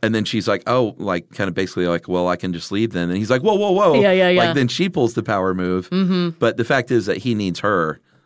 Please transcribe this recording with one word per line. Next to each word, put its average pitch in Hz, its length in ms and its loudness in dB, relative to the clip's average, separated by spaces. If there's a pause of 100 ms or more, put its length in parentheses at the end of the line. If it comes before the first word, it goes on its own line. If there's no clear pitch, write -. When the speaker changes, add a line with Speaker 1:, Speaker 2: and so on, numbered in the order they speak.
Speaker 1:
And 110 120 0
then 110 100 0
she's 110 240 -2
like, 101 180 0
"Oh," 120 320 0
like, 90 340 -4
kinda 98 200 -4
basically 90 340 -2
like, 85 220 -2
"Well, 90 200 0
I 90 80 0
can 92 180 -6
just 82 180 -10
leave 113 200 -2
then." 87 180 -2
And 90 80 -2
he's 107 120 -4
like, 127 120 2
"Whoa, 208 120 2
whoa, 185 180 0
whoa." 196 280 4
Speaker 2:
Yeah, 202 120 4
yeah, 185 180 4
yeah. 180 140 4
Speaker 1:
Like, 170 100 0
then 131 140 2
she 185 200 -2
pulls 131 260 0
the 117 80 -2
power 95 300 0
move. 90 380 -2
Speaker 2:
Mm-hmm. 180 480 0
Speaker 1:
But - 180 2
the 117 80 -2
fact 131 260 0
is 117 160 2
that 95 120 -2
he 120 160 -2
needs 98 260 -2
her 85 400 -2 (260)